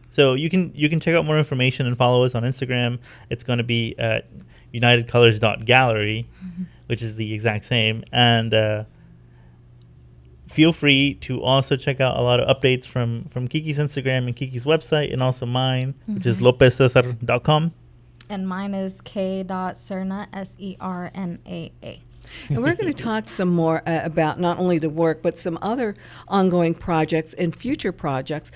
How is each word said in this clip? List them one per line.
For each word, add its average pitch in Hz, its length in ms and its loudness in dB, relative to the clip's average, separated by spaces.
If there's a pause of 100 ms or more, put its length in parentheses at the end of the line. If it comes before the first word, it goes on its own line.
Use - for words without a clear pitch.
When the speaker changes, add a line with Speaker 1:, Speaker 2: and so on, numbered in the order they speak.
(120)
Speaker 1:
So 135 220 6
you 151 160 0
can, 180 260 0
you 147 140 0
can 160 100 0
check 165 160 0
out 160 100 2
more 151 120 2
information 131 500 0
and 120 100 -2
follow 123 260 4
us 123 120 0
on 113 80 0
Instagram. 123 560 -2 (300)
It's - 140 -6
gonna 120 200 -2
be 117 360 0
at 113 280 -2 (440)
united 120 360 4
colors 113 320 6
dot 110 260 -2
gallery, 113 600 2 (180)
Speaker 2:
Mm-hmm. 180 180 -10 (240)
Speaker 1:
which 113 140 -4
is 110 160 -8
the 110 160 -4
exact 107 320 -2
same. 113 460 0
And, 117 420 4
uh, 107 300 2 (1600)
feel 156 260 4
free 139 400 2
to - 300 -8
also 135 320 2
check 135 260 -2
out 127 160 0
a 123 40 0
lot 123 180 0
of - 160 0
updates 127 300 0
from, 117 400 -4
from 123 220 -6
Kiki's 156 300 -4
Instagram 131 480 -2
and 120 100 -4
Kiki's 127 300 -8
website, 156 480 0
and 131 80 -2
also 127 240 -2
mine, 127 480 -2 (140)
which 196 180 -4
is 117 120 2
Speaker 2:
Mm-hmm. 117 80 2
Speaker 1:
lopez 123 300 6
cesar 127 260 4 (220)
dot 120 200 -2
com. 156 300 2 (580)
Speaker 2:
And 190 160 -6
mine 196 260 -6
is 190 280 -6
K 190 420 -6
dot 185 320 -6
Serna, 190 580 -8
S 190 260 -12
E 190 200 -12
R 180 340 -10
N 180 340 -8
A 170 240 -12 (120)
A. - 180 -16 (480)
Speaker 3:
And 180 120 -2
we're 320 140 2
gonna 339 180 2
talk 220 340 -4
some 185 220 -2
more, 160 380 2
uh, 160 160 -2
about 156 360 -2
not 175 200 -2
only 180 180 2
the 156 120 -2
work, 156 340 0
but 165 160 -2
some 165 240 -6
other 214 320 -4 (320)
ongoing 180 480 2
projects 160 580 -2
and 170 220 -4
future 240 360 -6
projects. 143 640 -6